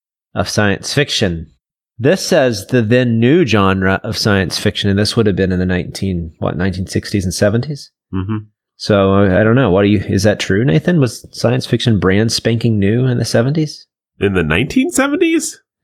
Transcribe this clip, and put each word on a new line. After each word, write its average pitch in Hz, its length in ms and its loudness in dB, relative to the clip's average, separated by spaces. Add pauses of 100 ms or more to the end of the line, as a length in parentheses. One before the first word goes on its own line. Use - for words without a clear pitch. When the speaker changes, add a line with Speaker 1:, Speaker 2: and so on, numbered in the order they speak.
(360)
Speaker 1:
of 101 120 -4
science - 460 -2
fiction. 87 580 -2 (460)
This 156 260 2
says 127 440 0
the 123 160 2
then 117 360 2
new 143 280 4
genre 95 560 2
of 104 120 -6
science 98 440 0
fiction, - 280 -2
and 98 120 2
this - 180 0
would 113 80 2
have 101 100 2
been 92 160 0
in 92 60 0
the 90 80 0
nineteen, 90 720 -4
what, 90 180 -4
nineteen 92 300 -4
sixties - 400 -4
and 90 80 -4
seventies? 127 580 -2 (220)
Speaker 2:
Mm-hmm. 107 320 -6 (300)
Speaker 1:
So, 98 400 2
I, 98 260 4
I - 20 2
don't 110 120 4
know. 127 160 2
What 95 100 4
do 104 80 4
you, 101 120 2
is 98 200 -2
that 104 180 0
true, 98 240 -2
Nathan? 156 360 0
Was 127 320 -2
science 123 340 -2
fiction 117 340 0
brand 98 320 2
spanking 117 460 0
new 107 300 0
in 123 100 -2
the 120 80 -2
seventies? 147 600 -2 (320)
Speaker 2:
In 101 160 0
the 90 80 2
nineteen 90 480 0
seventies? 330 680 -2 (240)